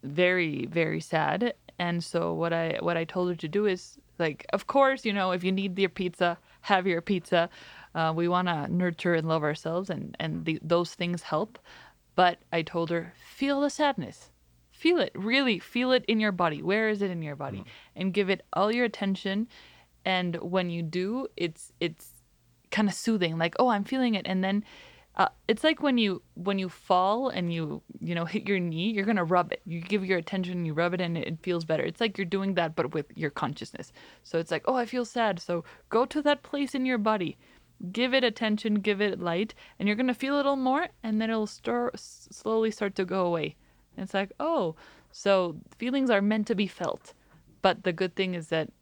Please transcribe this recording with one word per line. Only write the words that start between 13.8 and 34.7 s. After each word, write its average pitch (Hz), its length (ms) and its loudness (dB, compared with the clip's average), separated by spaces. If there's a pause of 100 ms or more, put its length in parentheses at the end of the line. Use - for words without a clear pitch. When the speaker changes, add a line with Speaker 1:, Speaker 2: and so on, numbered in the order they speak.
Speaker 1:
Feel 339 280 2
it, 196 140 0
really 233 460 2
feel 254 320 0
it 254 140 4
in 220 160 2
your 214 100 2
body. 170 300 0
Where 202 280 0
is 208 120 -2
it 196 100 0
in 170 100 -4
your 151 160 -8
body?" 135 220 -6
Speaker 2:
Mm. - 60 -12 (300)
Speaker 1:
And 185 180 -2
give 196 160 2
it 190 120 0 (120)
all 202 200 2
your 240 120 2
attention. 196 640 -2 (580)
And 180 320 0
when 180 320 -2
you 170 140 -4
do, 185 440 -4 (100)
it's, - 420 -6
it's 165 320 -6 (600)
kinda 202 200 2
soothing, 180 460 0
like, 165 200 0
"Oh, 247 120 4
I'm 202 160 2
feeling 254 300 0
it." - 120 -4
And 185 160 0
then, 202 200 0 (520)
uh, - 140 2 (180)
it's - 160 2
like 311 180 4
when 269 160 2
you, 202 240 2 (140)
when 196 240 -2
you 185 100 -2
fall 196 600 2
and 175 220 -2
you, 156 300 -4 (180)
you 165 160 -4
know, 170 100 0
hit - 220 -4
your 196 120 2
knee, 175 320 0
you're 202 140 0
gonna 202 200 2
rub 175 260 2
it. - 140 -6
You 165 160 -6
give 190 240 -2
your 185 140 2
attention, 180 460 -4
you 156 80 -2
rub 170 200 0
it, 180 80 -2
and 170 160 -2
it, 151 100 -4
it 160 140 -6
feels 170 240 -2
better. 160 180 0
It's - 160 -6
like 226 180 -2
you're 196 80 -2
doing 196 300 -2
that, 165 200 0
but 156 180 -2
with 151 220 -2
your 151 160 -4
consciousness. - 600 -8 (320)
So - 140 -4
it's 165 140 -2
like, 160 160 -2
"Oh, 262 80 2